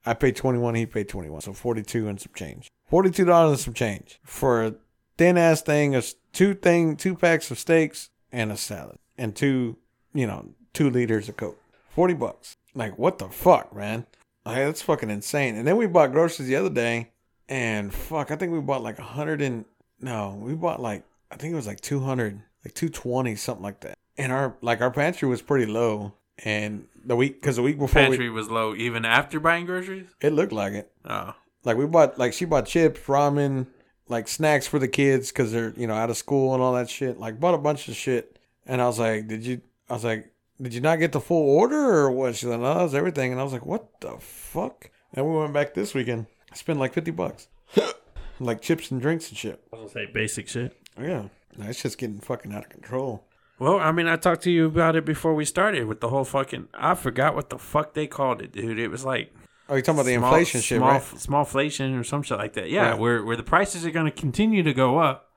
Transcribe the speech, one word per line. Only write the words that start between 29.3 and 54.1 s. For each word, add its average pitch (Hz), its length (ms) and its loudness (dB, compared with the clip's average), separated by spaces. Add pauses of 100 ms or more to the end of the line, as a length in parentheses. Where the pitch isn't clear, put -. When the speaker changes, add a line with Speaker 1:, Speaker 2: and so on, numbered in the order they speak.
Speaker 2:
buying 170 280 2
groceries? 185 420 -8 (120)
Speaker 1:
It 151 120 2
looked 175 200 0
like 101 200 -4
it. 107 180 -10 (180)
Speaker 2:
Oh. 101 260 -8 (280)
Speaker 1:
Like, 117 140 0
we 139 100 0
bought, 156 320 4
like, 123 140 2
she - 120 -4
bought 156 220 0
chips, 160 400 4
ramen, 139 600 2 (400)
like, 117 180 -4
snacks 151 400 2
for 151 140 0
the 131 80 0
kids 139 420 2
'cause 113 220 0
they're, 113 240 -2
you 120 100 -4
know, 110 80 -2
out 113 160 -2
of 110 60 -2
school 135 380 0
and 127 80 0
all 127 100 2
that 123 180 -2
shit. 127 300 -6
Like, 110 180 -10
bought 175 160 4
a 156 40 0
bunch 147 280 -2
of 120 80 -10
shit. - 460 -4 (260)
And 127 160 0
I 123 40 2
was 117 120 0
like, 110 300 0
"Did 110 180 -8
you," 123 140 -6 (280)
I - 40 -6
was 113 120 -6
like, 110 280 -4 (280)
"Did 123 140 -8
you 120 60 -6
not 160 180 2
get 160 140 2
the 143 80 0
full 160 360 2
order 247 200 4 (240)
or 139 100 4
what?" 127 240 0
She's 123 140 -6
like, 117 120 -2
"No, 135 140 0
that 175 80 2
was 151 140 0
everything." 147 360 0
And 127 80 -4
I 139 40 -2
was 139 80 -6
like, 123 140 -8
"What - 340 -8
the - 180 -12
fuck?" - 720 -10 (240)
And 135 120 -2
we 160 100 0
went 151 160 -2
back 147 220 0
this - 200 -4
weekend. 117 320 -2 (280)
Spent, 151 260 -4
like, 131 140 0
fifty 160 180 -4
bucks. - 340 -6 (280)
<laughs> - 40 6 (640)
Like, 120 200 -2
chips - 300 -2
and 131 100 -2
drinks 160 280 -2
and 107 100 -14
shit. - 240 -10 (100)
Speaker 2:
I 113 40 -16
was 110 160 -18
gonna 110 140 -8
say - 60 -18
basic 110 360 -4
shit. 120 280 -6 (240)
Speaker 1:
Yeah. 127 280 -6 (280)
No, 104 120 -12
it's - 140 -8
just - 160 -6
getting 107 200 -8
fucking 104 340 -10
out 104 120 -10
of - 60 -20
control. 127 540 -8 (340)
Speaker 2:
Well, 170 200 2
I 160 140 2
mean, 165 160 0
I 165 80 2